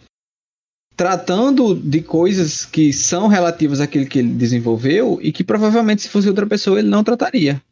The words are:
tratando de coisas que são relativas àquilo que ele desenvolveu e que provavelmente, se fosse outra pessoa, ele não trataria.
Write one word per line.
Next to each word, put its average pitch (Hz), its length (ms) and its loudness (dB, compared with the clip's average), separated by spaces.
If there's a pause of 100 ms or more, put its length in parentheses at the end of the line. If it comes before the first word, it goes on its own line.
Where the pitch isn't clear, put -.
(960)
tratando 190 800 0
de 151 260 -2
coisas 170 640 -2
que 151 280 2
são 180 340 -2
relativas 165 540 2
àquilo 143 240 -2
que 135 140 -2
ele 120 140 2
desenvolveu 120 880 0
e 156 100 -2
que - 120 -6
provavelmente, 214 600 0
se - 60 -14
fosse 202 180 0
outra 202 180 0
pessoa, 202 340 0
ele 214 100 2
não 208 140 2
trataria. 226 580 0 (100)